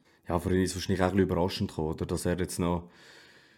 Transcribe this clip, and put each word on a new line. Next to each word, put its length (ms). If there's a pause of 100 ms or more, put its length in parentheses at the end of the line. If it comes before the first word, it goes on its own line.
(260)
Ja, 120
für 160
ihn 80
ist 80
es 60
wahrscheinlich 260
auch 60
ein 80
bisschen 140
überraschend 400
gekommen, 220
oder? 140
Dass 180
er 140
jetzt 200
noch 320 (680)